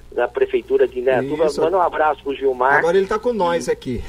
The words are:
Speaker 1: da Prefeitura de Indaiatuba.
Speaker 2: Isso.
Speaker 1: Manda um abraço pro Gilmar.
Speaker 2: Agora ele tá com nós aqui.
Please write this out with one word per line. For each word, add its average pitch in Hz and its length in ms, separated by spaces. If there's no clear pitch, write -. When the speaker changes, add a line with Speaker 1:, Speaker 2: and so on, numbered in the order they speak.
Speaker 1:
da 120 160
Prefeitura 131 580
de 123 140
Indaiatuba. 135 460
Speaker 2:
Isso. 143 160
Speaker 1:
Manda 180 160
um - 20
abraço 156 420
pro 135 120
Gilmar. 131 400
Speaker 2:
Agora 165 240
ele 190 80
tá 214 120
com 247 140
nós 170 380
aqui. 127 380